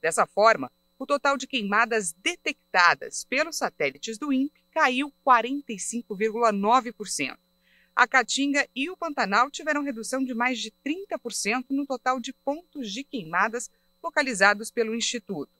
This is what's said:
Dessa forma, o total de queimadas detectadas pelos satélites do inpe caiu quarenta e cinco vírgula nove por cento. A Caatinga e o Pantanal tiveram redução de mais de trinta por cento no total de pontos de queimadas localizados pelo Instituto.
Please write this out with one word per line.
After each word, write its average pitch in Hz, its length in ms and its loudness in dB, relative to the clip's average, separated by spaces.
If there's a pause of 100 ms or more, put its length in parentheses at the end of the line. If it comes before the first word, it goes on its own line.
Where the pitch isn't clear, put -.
Dessa 165 240 2
forma, 196 440 2 (300)
o 269 60 -8
total 285 320 0
de 262 100 -10
queimadas 220 640 0
detectadas - 1120 0
pelos 311 320 -2
satélites 180 640 -4
do 285 160 -2
inpe 269 260 -2 (100)
caiu 277 440 0 (100)
quarenta 254 480 2
e 196 80 -8
cinco - 340 -8
vírgula 220 380 0
nove 220 400 2
por 208 160 -12
cento. - 320 -6 (560)
A 247 100 6
Caatinga 269 720 0
e 277 140 -4
o 370 80 -10
Pantanal 254 520 0
tiveram 294 320 -2
redução 262 440 -4
de 254 80 -6
mais 240 260 0
de 214 120 -8 (120)
trinta 330 340 -6
por 240 140 -8
cento 247 420 -4
no 277 120 -2
total 254 340 -2
de 247 140 -10
pontos 285 580 -8
de 247 140 -8
queimadas 208 680 -2 (320)
localizados 226 680 2
pelo 220 240 -2
Instituto. 220 680 -6